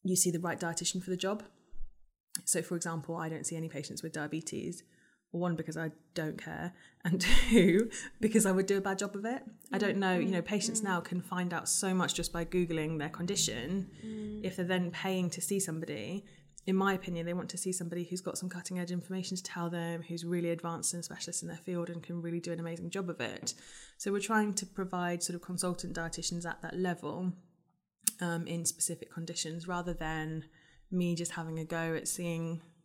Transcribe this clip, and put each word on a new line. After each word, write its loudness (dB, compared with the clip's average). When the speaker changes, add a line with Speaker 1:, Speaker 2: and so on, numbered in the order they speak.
Speaker 1:
you 4
see 6
the 0
right -2
dietitian -2
for -8
the 0
job. -2
So, 2
for -2
example, -4
I -4
don't -6
see -4
any -4
patients -8
with -8
diabetes, -4
one, 0
because -4
I -2
don't -2
care, -6
and 4
<laughs> 10
two, 10
because 6
I 6
would 4
do 4
a 2
bad 0
job -4
of -6
it. -2
I 2
don't 4
know, 4
you 4
know, 2
patients 0
Speaker 2:
Mm. -2
Speaker 1:
now 2
can -2
find -2
out -2
so 2
much 2
just -2
by -2
Googling 0
their -2
condition. 0
Speaker 2:
Mm. -8
Speaker 1:
If -2
they're 0
then 2
paying 0
to -8
see 0
somebody, -4
in 4
my 4
opinion, -4
they -2
want -4
to -8
see -2
somebody -4
who's -6
got -6
some -6
cutting -6
edge -4
information -4
to -6
tell -4
them, -2
who's -8
really 0
advanced -2
and -6
specialist -8
in -8
their -8
field -4
and -8
can -6
really -2
do -4
an -4
amazing -6
job -2
of -6
it. -4
So -2
we're 2
trying 2
to -2
provide -2
sort -2
of -8
consultant -2
dietitians -4
at -6
that -6
level, 0
um, 0
in -4
specific -2
conditions, -6
rather -2
than -4
me 2
just -4
having -4
a -2
go 0
at -2
seeing -2